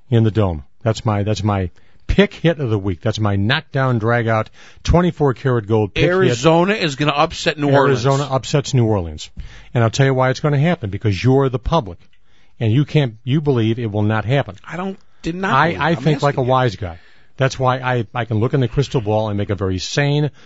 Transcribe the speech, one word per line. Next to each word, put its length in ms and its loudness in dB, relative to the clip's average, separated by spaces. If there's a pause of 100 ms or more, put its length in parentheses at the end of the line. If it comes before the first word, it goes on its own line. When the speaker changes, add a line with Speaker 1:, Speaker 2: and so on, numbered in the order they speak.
(100)
Speaker 1:
in 140 4
the 60 2
Dome. 340 -2 (180)
That's 220 -2
my, 180 0
that's 200 -2
my 280 -2 (360)
pick 260 2
hit 280 -2
of 100 -2
the 80 0
week. 220 -4
That's 180 -2
my 180 0
knockdown, 600 -2
drag 300 0
out, 220 -2 (340)
twenty-four 500 4
karat 320 0
gold 280 2
pick 100 2
hit. 60 4
Speaker 2:
Arizona 640 4
is 220 -2
gonna 160 0
upset 460 -2
New 140 0
Orleans. 340 4
Speaker 1:
Arizona 260 2
upsets 400 -2
New 140 4
Orleans. 440 -4 (440)
And 80 2
I'll 80 2
tell 160 2
you 80 2
why 160 2
it's 100 -4
gonna 200 0
happen, 300 -2
because 320 -2
you're 260 4
the 100 -4
public. 400 -4 (640)
And 120 2
you 120 4
can't, 400 0
you 160 0
believe 380 0
it 120 -6
will 140 -2
not 200 0
happen. 400 -2
Speaker 2:
I 120 -12
don't, 220 -8 (240)
did 120 -6
not 180 -4
Speaker 1:
I, 140 4
Speaker 2:
believe 140 -2
it. 40 -2
Speaker 1:
I 60 2
Speaker 2:
I'm 60 2
Speaker 1:
think 260 0
like 140 0
a 40 -2
Speaker 2:
asking 40 -2
you. 60 0
Speaker 1:
wise 260 2
guy. 220 -10 (380)
That's 220 -2
why 220 0
I, 340 -2
I 100 -4
can 140 -2
look 160 0
in 60 2
the 80 0
crystal 320 -2
ball 280 0
and 80 -4
make 140 -4
a 40 0
very 240 -2
sane, 520 -2 (160)